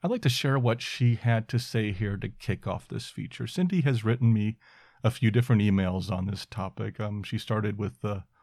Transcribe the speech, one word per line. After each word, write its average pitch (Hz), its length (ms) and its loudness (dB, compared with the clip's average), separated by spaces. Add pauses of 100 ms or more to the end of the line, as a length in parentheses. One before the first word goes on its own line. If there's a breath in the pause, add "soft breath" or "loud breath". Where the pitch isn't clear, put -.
I'd 180 100 0
like 240 100 -2
to 139 80 4
share 135 300 2
what 120 220 2
she 120 340 2
had 113 340 0
to 117 100 0
say 110 320 -2
here 101 260 -2
to 101 120 -6
kick - 380 -6
off 90 200 -6
this 110 220 -8
feature. 123 380 -10
Cindy 180 340 0
has 127 240 2
written 117 260 4
me 110 260 2 (460 soft breath)
a 110 80 4
few 110 200 2
different 117 320 4
emails 92 480 2
on 92 160 -2
this 98 180 -6
topic. 104 540 -8
Um, 104 240 -4
she 110 140 -6
started 107 400 -2
with 101 240 -6
the, 104 220 -4 (200 soft breath)